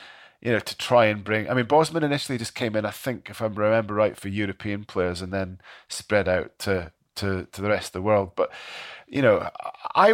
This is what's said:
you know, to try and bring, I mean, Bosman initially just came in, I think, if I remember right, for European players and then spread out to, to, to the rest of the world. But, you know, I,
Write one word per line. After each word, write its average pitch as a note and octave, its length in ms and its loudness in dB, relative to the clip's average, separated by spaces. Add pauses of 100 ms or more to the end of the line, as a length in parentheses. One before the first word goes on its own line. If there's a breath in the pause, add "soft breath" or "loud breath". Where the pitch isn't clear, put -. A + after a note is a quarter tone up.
(420 loud breath)
you A#2+ 100 -2
know, G#2+ 80 2
to - 180 -10
try A#2+ 280 6
and G#2+ 180 0
bring, G#2+ 260 -2
I A2+ 40 0
mean, B2 120 0
Bosman D#3 380 2
initially C#3+ 340 -2
just A2+ 180 -8
came A2 200 -2
in, G#2+ 100 0
I G#2 60 -2
think, - 380 -8
if G2+ 120 -10
I A2 40 -2
remember G#2+ 480 0
right, G#2 240 2
for - 100 -10
European G2+ 560 -4
players F2+ 380 -2
and F#2 120 -8
then F#2 260 -4 (280 loud breath)
spread G2 400 0
out F#2 320 0
to, F2+ 320 -2 (240)
to, F#2+ 360 -2
to F#2+ 100 -10
the G2+ 80 -2
rest G2 200 0
of - 40 -20
the F#2 80 -6
world. G2 340 2
But, - 160 0 (560 loud breath)
you - 140 -2
know, G#2+ 280 4 (460)
I, G#3 180 8